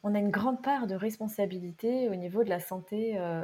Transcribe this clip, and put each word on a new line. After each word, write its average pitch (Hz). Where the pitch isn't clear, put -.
on 208
a 208
une 202
grande 240
part 269
de 190
responsabilité 208
au 190
niveau 180
de 208
la 175
santé, 208
euh, 170